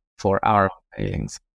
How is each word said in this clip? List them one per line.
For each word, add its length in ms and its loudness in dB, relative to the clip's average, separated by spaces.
for 260 0
our 260 4
failings, 440 -6